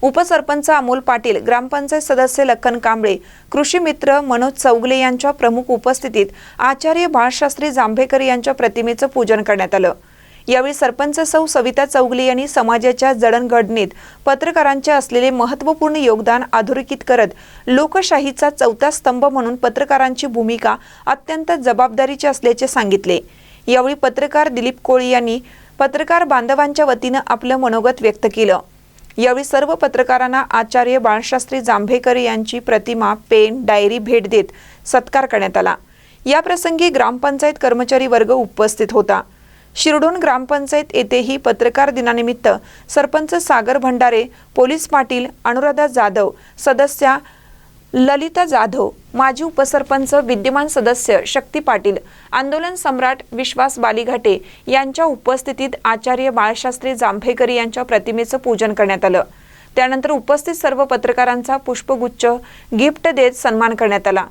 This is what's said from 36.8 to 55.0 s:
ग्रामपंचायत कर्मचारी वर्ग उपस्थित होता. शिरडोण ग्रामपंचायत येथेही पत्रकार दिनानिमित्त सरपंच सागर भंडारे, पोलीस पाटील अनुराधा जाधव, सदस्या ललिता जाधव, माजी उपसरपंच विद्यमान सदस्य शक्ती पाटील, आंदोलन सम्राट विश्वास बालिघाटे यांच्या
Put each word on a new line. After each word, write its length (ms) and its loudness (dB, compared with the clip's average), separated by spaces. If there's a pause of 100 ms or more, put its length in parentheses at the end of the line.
ग्रामपंचायत 720 0
कर्मचारी 460 2
वर्ग 240 4
उपस्थित 600 0
होता. 320 2 (520)
शिरडोण 420 2
ग्रामपंचायत 800 -2
येथेही 420 0
पत्रकार 540 0
दिनानिमित्त 580 -2 (400)
सरपंच 460 0
सागर 440 0
भंडारे, 460 2 (300)
पोलीस 340 2
पाटील 380 0 (180)
अनुराधा 420 0
जाधव, 440 0 (280)
सदस्या 600 2 (760)
ललिता 500 2
जाधव, 440 0 (260)
माजी 300 0
उपसरपंच 680 0
विद्यमान 520 0
सदस्य 600 0
शक्ती 340 -4
पाटील, 360 0 (360)
आंदोलन 420 -4
सम्राट 440 -2 (140)
विश्वास 460 -4
बालिघाटे 600 0 (280)
यांच्या 380 0